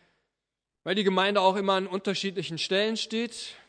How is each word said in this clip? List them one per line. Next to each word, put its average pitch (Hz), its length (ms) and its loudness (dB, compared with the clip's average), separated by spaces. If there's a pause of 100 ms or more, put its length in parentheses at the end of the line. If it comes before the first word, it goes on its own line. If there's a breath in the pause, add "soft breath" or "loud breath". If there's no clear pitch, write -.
(840 soft breath)
weil 175 120 -2
die 208 100 2
Gemeinde 196 360 4
auch 190 160 4
immer 196 180 2
an 190 120 0
unterschiedlichen 185 720 -4
Stellen 208 380 0
steht. - 600 -6 (120)